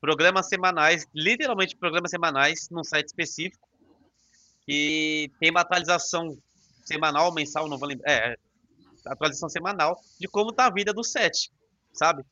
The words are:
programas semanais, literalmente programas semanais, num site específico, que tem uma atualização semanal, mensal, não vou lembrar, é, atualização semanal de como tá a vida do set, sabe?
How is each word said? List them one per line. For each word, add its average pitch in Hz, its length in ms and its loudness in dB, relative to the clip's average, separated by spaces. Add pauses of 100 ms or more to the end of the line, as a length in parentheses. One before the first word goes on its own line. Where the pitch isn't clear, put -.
programas 165 480 4
semanais, 175 640 2
literalmente 196 640 0
programas 175 340 -2
semanais, 160 600 0
num 170 140 -8
site 151 220 -2
específico, - 640 -8 (960)
que 151 640 0 (100)
tem 160 100 4
uma 175 100 2
atualização 170 760 0 (480)
semanal, 156 480 2
mensal, 151 360 -4
não 143 100 -6
vou 139 100 -6
lembrar, 139 220 -4
é, 117 260 0 (720)
atualização 147 420 -4
semanal 175 500 -2 (200)
de 185 100 -10
como 214 240 0
tá 254 140 4
a 226 60 2
vida 202 200 -2
do 214 100 -6
set, 220 480 -2 (420)
sabe? 156 400 0